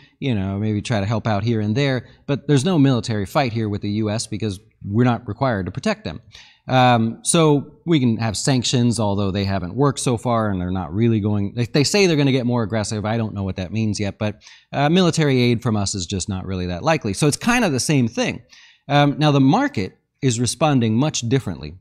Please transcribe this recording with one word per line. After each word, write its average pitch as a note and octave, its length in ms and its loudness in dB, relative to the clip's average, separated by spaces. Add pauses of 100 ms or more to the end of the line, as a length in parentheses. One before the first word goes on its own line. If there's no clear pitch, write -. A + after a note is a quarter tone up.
(200)
you C3 140 -2
know, G2 240 -2
maybe G#2+ 240 -2
try G#2+ 180 -2
to G2 60 -2
help A2 200 -2
out G#2 180 0
here A2+ 160 0
and G#2+ 140 0
there. C3+ 320 -2 (200)
But C#3 200 -4
there's C#3 180 4
no F3+ 140 2
military A#2 460 2
fight B2+ 300 -2
here A2 160 -2
with G2+ 100 -4
the G#2 120 -4
U G#2+ 180 0
S A2 160 -4
because G#2 340 -6 (240)
we're G#2 200 2
not A#2+ 220 0
required G#2 400 -2
to F#2+ 60 -6
protect - 320 -4
them. E2 160 -10 (480)
Um, A#2+ 540 4
so D3+ 640 2
we E3 140 2
can A#2 200 2
have A2+ 180 -2
sanctions, A#2+ 640 0
although G2+ 320 0
they G2+ 120 -2
haven't F#2+ 300 -4
worked C3+ 240 0
so B2 180 0
far A2 340 -2
and F#2 100 -2
they're F2+ 100 -4
not F2+ 240 -6
really A2+ 240 2
going, G2+ 360 -2
they, A#2 100 -4
they D3 200 0
say G3+ 220 2
they're D#3+ 120 2
gonna C#3 140 2
get B2+ 140 0
more A#2+ 160 0
aggressive. G#2 420 -4
I A2 120 -2
don't G#2+ 180 -4
know G2 80 -6
what F#2+ 140 -4
that F2+ 160 -8
means G#2+ 260 -2
yet, G2+ 200 -6
but, G#2 220 -6 (320)
uh, C#3+ 160 0
military D#3+ 520 2
aid A#2+ 220 2
from A2 120 0
us G2+ 200 -2
is F2+ 120 -6
just G2 220 -6
not F#2 180 -8
really F2+ 200 -4
that F2+ 180 -8
likely. D3 280 -2
So D3+ 140 0
it's C#3+ 100 2
kind A#3+ 280 0
of E3 80 0
the B2 80 0
same C3+ 260 2
thing. E3 360 -6 (460)
Um, C#3+ 300 2
now D3+ 140 2
the C#3 80 4
market D3 560 2 (260)
is A#2+ 160 0
responding B2 580 2
much C3+ 320 -2
differently E2+ 520 -4